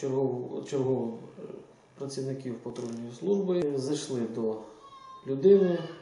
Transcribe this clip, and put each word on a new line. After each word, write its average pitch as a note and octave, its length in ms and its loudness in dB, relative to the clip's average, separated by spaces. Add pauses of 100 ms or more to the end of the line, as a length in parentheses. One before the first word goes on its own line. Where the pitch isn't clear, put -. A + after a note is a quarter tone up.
чергову-, C3 680 0
черговим, B2+ 440 0 (260)
е, - 20 -14 (560)
працівників C3 580 -6
патрульної A#2 640 -8
служби. F3+ 560 2
Зайшли C3+ 440 -2 (160)
до A2 200 0 (720)
людини, F3 500 8 (240)